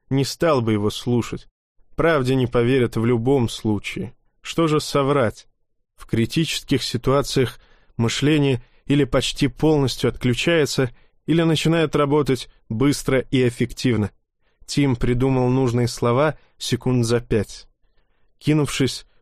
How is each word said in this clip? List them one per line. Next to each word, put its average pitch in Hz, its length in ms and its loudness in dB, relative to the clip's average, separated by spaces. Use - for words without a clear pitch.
не 135 160 0
стал 147 360 0
бы 110 120 0
его 104 160 0
слушать. - 580 -4
Правде 143 400 2
не 127 120 2
поверят 120 500 0
в 113 80 0
любом 123 420 2
случае. - 640 -6
Что - 260 -2
же 151 140 0
соврать? 139 680 -2
В - 120 -20
критических 127 760 -2
ситуациях 131 760 -2
мышление 135 680 0
или 143 200 2
почти 135 420 -2
полностью 139 640 0
отключается, 131 840 0
или 165 160 2
начинает 160 540 2
работать 143 540 0
быстро 135 520 0
и 127 280 0
эффективно. 117 640 -2
Тим 139 300 0
придумал 127 540 0
нужные 123 380 0
слова 120 500 0
секунд 123 480 -2
за 117 140 0
пять. - 480 -4
Кинувшись 147 680 0